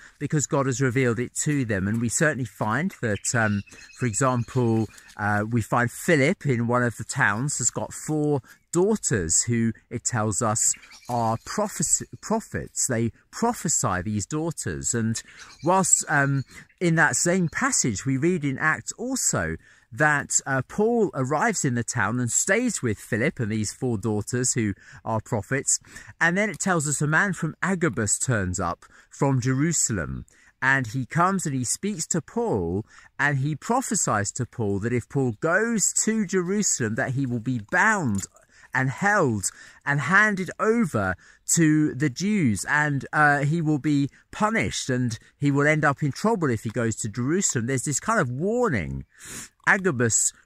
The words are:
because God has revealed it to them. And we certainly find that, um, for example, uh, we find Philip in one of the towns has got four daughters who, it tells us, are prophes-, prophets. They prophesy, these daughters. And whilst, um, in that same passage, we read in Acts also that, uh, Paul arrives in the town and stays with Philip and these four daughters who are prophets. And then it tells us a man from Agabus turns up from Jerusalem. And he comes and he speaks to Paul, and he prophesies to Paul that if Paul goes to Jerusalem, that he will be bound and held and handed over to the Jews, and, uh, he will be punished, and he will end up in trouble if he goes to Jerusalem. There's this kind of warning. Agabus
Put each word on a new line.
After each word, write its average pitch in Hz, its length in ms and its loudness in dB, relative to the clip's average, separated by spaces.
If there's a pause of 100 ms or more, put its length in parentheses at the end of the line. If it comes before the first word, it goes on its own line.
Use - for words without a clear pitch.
(180)
because 147 300 -2
God 139 180 0
has 127 140 -2
revealed 123 400 2
it 123 240 -8
to 147 220 0
them. 98 240 0
And 110 100 0
we 120 80 0
certainly 131 380 0
find 123 560 -2
that, 107 340 -2
um, 104 280 2 (360)
for 127 60 0
example, 120 800 2 (300)
uh, 104 320 0
we 117 120 2
find 120 300 0
Philip 156 540 2
in 120 220 0
one 123 160 2
of 120 120 0
the - 80 -10
towns 123 540 0
has 117 120 0
got - 240 -4
four 151 480 -2 (300)
daughters 165 720 0
who, 113 300 0 (160)
it 117 160 -10
tells 107 360 -2
us, 110 320 0 (360)
are 113 360 0
prophes-, - 580 -2 (180)
prophets. - 640 -4
They 117 240 0 (180)
prophesy, 135 720 -2
these 107 220 -2
daughters. 151 680 -4
And 113 280 0 (440)
whilst, 185 420 2
um, 139 380 2 (340)
in 170 160 4
that 151 220 4
same 175 320 2
passage, 156 560 0
we 135 100 2
read 160 300 0
in 135 120 -2
Acts 151 360 -2
also 123 640 -2 (380)
that, 147 520 2
uh, 135 200 0
Paul 220 460 2
arrives 147 500 0
in 127 120 0
the 117 80 0
town 113 360 -2
and 123 120 -2
stays 226 500 0
with 113 160 0
Philip 120 420 -2
and 107 120 -2
these 107 200 -2
four 120 280 -2
daughters 110 540 -2
who 107 200 0 (320)
are 113 160 -2
prophets. - 580 -2 (400)
And 170 160 4
then 208 140 2
it 156 100 -8
tells 170 280 0
us 147 120 -2
a 151 60 0
man 170 280 2
from 160 280 -4
Agabus 156 560 0
turns 95 420 0
up 87 260 -4 (260)
from 139 280 0
Jerusalem. 117 840 0 (380)
And 135 240 2
he 123 180 -4
comes 180 400 0
and 151 80 -4
he 131 100 -2
speaks 185 440 -4
to 170 160 -2
Paul, 107 640 -2 (320)
and 143 180 2
he 147 180 -2
prophesies 170 760 -2
to 123 160 -6
Paul 101 320 -2
that 117 140 -2
if 120 140 -2
Paul 131 320 0
goes 208 540 0 (120)
to 220 200 0
Jerusalem, 175 720 0
that 127 160 -2
he 131 160 -2
will 120 120 -2
be 120 200 -2
bound 175 640 0 (500)
and 131 160 0
held 151 640 0 (340)
and 143 140 -2
handed 190 500 2 (100)
over 175 560 2 (380)
to 151 400 4
the 143 160 0
Jews, 160 580 0
and, 143 460 0
uh, 147 280 4
he 151 200 2
will 151 160 2
be 143 320 2 (220)
punished, 208 580 -2
and 123 300 -2 (180)
he 143 140 2
will 143 160 2
end 156 180 2
up 143 160 0
in 147 100 0
trouble 196 380 0
if 113 140 -2
he 113 80 -6
goes 113 240 -2
to - 140 -6
Jerusalem. 123 580 -2
There's 131 160 -2
this 143 160 -4
kind 226 200 0
of 131 120 0
warning. 131 760 -2 (600)
Agabus 160 680 2 (120)